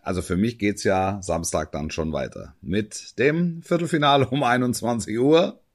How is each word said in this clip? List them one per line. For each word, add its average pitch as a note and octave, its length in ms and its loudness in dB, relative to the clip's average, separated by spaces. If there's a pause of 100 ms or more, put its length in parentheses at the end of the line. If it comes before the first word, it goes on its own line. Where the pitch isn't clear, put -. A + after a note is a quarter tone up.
also F2+ 200 -4
für F#2 140 -2
mich A2+ 220 0
geht's G2+ 260 -2
ja G2 380 0
Samstag E2+ 500 -4
dann D2+ 180 -6
schon D#2+ 220 -4
weiter B1+ 500 -8
mit - 560 -6
dem E3 440 0
Viertelfinale D3 680 2
um C#3 140 -2
einundzwanzig A#2+ 760 0
Uhr D#3+ 420 4 (140)